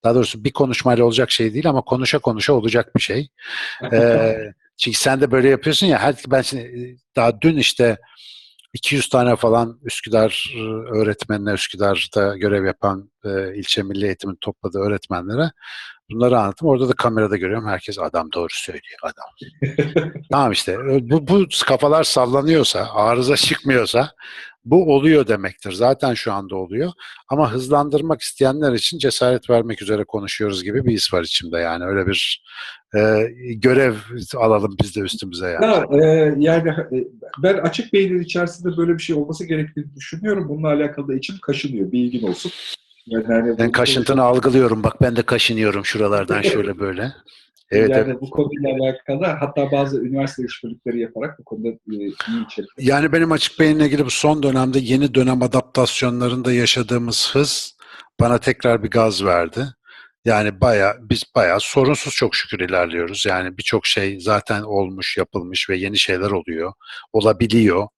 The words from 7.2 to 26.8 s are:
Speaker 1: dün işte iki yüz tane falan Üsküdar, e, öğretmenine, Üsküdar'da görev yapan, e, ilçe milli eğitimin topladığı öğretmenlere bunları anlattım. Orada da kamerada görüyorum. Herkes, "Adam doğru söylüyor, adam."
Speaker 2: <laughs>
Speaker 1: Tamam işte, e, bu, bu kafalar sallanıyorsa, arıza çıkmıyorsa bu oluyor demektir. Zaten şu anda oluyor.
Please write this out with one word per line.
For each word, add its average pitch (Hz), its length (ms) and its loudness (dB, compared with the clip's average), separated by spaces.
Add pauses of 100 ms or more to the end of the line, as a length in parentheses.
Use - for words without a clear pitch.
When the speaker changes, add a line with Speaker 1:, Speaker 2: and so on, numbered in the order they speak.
Speaker 1:
dün 160 160 4
işte 120 400 2 (760)
iki - 220 -4
yüz 131 140 -2
tane 123 260 2
falan 117 480 0
Üsküdar, 110 720 -2
e, 117 40 -12 (380)
öğretmenine, 104 540 -2
Üsküdar'da 98 880 -2
görev 98 280 0
yapan, 98 460 -4 (140)
e, 95 300 -6
ilçe 101 280 -4
milli 98 220 -4
eğitimin 95 360 -6
topladığı 98 380 -8
öğretmenlere 101 720 -4 (600)
bunları 123 280 2
anlattım. 104 280 -2
Orada 131 220 2
da 131 40 2
kamerada 107 440 0
görüyorum. 104 300 -4
Herkes, 98 320 -8
"Adam 80 320 -4
doğru 87 200 -4
söylüyor, - 520 -14
adam." - 260 -12 (920)
Speaker 2:
<laughs> - 100 -8
Speaker 1:
Tamam 135 200 2
işte, 95 200 -4
e, 127 380 -2
bu, 147 180 2
bu 190 180 4 (200)
kafalar 147 380 4
sallanıyorsa, 135 920 2
arıza 120 440 2
çıkmıyorsa 131 760 0 (540)
bu 156 300 4
oluyor 143 320 6
demektir. 98 440 -4
Zaten 123 420 0
şu 107 200 -4
anda 98 220 -8
oluyor. 101 360 -6 (360)